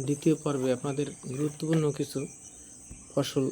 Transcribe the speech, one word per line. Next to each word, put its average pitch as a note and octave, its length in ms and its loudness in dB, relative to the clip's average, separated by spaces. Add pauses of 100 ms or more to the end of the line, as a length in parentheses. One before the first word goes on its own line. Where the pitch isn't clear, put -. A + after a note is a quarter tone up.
দ্বিতীয় D3 360 4
পর্বে C3+ 340 2
আপনাদের C#3 300 -2 (220)
গুরুত্বপূর্ণ D3+ 560 2 (140)
কিছু C#3 200 -2 (920)
ফসল C#3 420 2